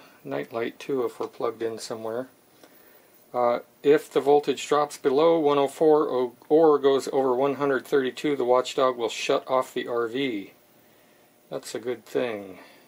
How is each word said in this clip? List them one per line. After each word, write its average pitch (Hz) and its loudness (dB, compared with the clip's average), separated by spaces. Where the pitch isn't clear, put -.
night 143 -10
light 120 -6
too 131 -4
if - -8
we're 113 -6
plugged 113 -8
in 113 -6
somewhere. 113 -10
Uh, 120 0
if 151 2
the 143 0
voltage 143 2
drops 147 0
below 160 2
one 143 2
oh 139 2
four 151 4
or, 127 -2
or 151 6
goes 135 2
over 135 2
one 135 0
hundred 135 -2
thirty-two, 139 -2
the 131 -2
watchdog 127 2
will 113 -2
shut - -2
off 131 -2
the 123 -6
R 120 -4
V. 113 -6
That's - -12
a 123 -6
good 113 -8
thing. 104 -6